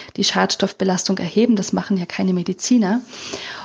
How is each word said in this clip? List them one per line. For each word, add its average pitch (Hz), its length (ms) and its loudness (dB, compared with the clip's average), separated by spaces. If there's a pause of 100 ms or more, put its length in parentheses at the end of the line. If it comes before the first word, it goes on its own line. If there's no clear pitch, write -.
(180)
die 202 80 0
Schadstoffbelastung 190 920 0
erheben, 208 380 2
das 190 160 -2
machen 190 240 0
ja 175 100 -2
keine 190 280 0
Mediziner. 196 640 2 (640)